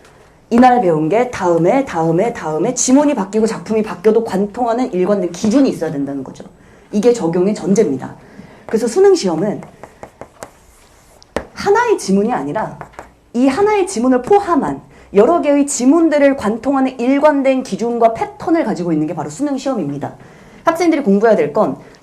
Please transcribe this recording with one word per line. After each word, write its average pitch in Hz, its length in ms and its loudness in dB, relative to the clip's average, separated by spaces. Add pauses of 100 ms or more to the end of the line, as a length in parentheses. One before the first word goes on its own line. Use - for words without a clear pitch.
(520)
이날 247 300 6
배운 160 260 0
게 247 220 0
다음에, 180 560 0
다음에, 170 480 -2
다음에 170 400 -4
지문이 285 400 2
바뀌고 220 320 -2
작품이 196 360 -4
바뀌어도 220 400 0
관통하는 226 680 -4
일관된 180 400 -2
기준이 220 380 2
있어야 156 200 -6
된다는 139 320 -6
거죠. - 220 -18 (460)
이게 233 240 2
적용의 185 400 0
전제입니다. 156 640 -2 (500)
그래서 226 200 -2
수능 381 280 4
시험은 190 480 -2 (1900)
하나의 427 420 0
지문이 202 380 0
아니라 151 440 -6 (540)
이 254 160 2
하나의 403 380 2
지문을 247 340 0
포함한 247 640 0 (320)
여러 277 260 4
개의 285 260 2
지문들을 285 680 2
관통하는 262 640 -2
일관된 269 640 2
기준과 226 500 0
패턴을 339 520 -2
가지고 175 280 -4
있는 151 140 0
게 175 80 -8
바로 147 160 -8
수능 277 260 -4
시험입니다. 143 600 -6 (480)
학생들이 330 380 0
공부해야 208 320 4
될 147 200 0
건 170 240 -2 (240)